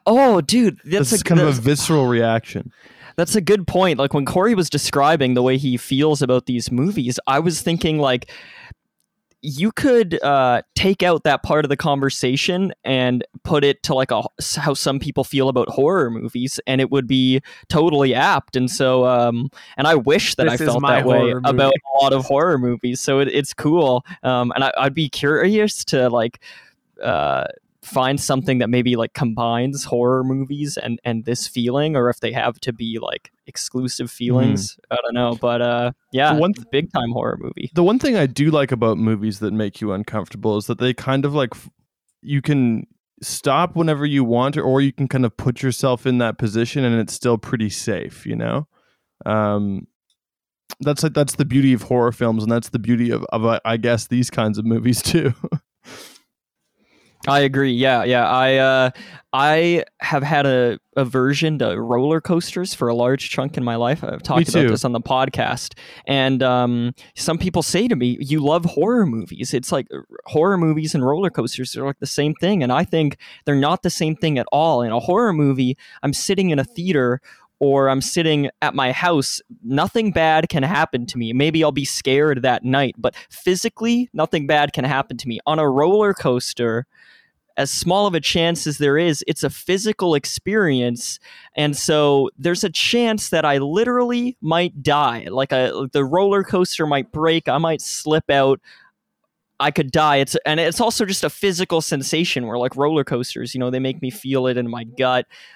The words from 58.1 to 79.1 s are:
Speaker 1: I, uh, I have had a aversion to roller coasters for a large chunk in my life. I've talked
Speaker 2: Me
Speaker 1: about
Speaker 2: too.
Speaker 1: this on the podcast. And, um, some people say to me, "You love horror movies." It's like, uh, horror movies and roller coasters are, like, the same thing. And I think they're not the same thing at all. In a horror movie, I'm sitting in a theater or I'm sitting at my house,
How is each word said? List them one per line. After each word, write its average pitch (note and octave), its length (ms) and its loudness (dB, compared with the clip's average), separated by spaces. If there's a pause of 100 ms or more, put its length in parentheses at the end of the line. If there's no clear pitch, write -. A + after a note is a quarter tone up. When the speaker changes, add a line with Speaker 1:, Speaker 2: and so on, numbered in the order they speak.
Speaker 1:
I, C3 260 4
uh, C3 340 4 (420)
I D#3 520 2 (160)
have C#3+ 220 -2
had C#3+ 240 2
a B2 320 2 (180)
aversion C3+ 640 0
to G#2+ 200 -2
roller B2 420 0
coasters F3+ 540 -4
for C3 140 -2
a A#2 60 0
large B2 360 0
chunk - 260 -6
in B2+ 80 -4
my A#2 100 -2
life. A#2+ 300 -2
I've - 180 -10
talked - 160 0
Speaker 2:
Me E3+ 40 4 (180)
Speaker 1:
about - 20 6
Speaker 2:
too. C3 80 4
Speaker 1:
this G#2+ 140 -2
on B2+ 80 0
the A#2 80 -2
podcast. C3 760 -2 (300)
And, C3+ 380 2
um, B2 500 0 (220)
some E3 200 -2
people F3+ 260 -2
say G3+ 260 0
to A#3+ 80 2
me, B2 240 0
"You C#3+ 200 0
love D#3 240 2
horror G#3 400 2
movies." A2+ 480 -6
It's - 200 -4
like, C#3+ 200 -2
uh, C#2 60 -10 (280)
horror F3+ 300 2
movies D#3 380 0
and C#3 100 2
roller D#3 240 2
coasters B2+ 480 -6
are, B2 80 -8
like, C#3 140 -6
the - 80 -10
same D3+ 280 -2
thing. F3+ 280 0
And B2 100 0
I D3 120 2
think D#3 340 -2 (260)
they're C#3+ 120 0
not C#3+ 260 0
the F3 80 0
same D#3+ 240 -2
thing D3+ 240 -2
at A#2 140 -2
all. D3 300 2
In A2+ 100 -2
a A#2+ 80 0
horror G3+ 320 2
movie, C3+ 440 2 (280)
I'm C#3+ 80 -2
sitting F#3+ 380 0
in D3 100 0
a C3+ 40 0
theater C#3 560 0 (400)
or C#3 300 4
I'm C3+ 100 0
sitting D3+ 480 0 (140)
at D3 140 -2
my C3 160 0
house, D#3+ 480 0 (240)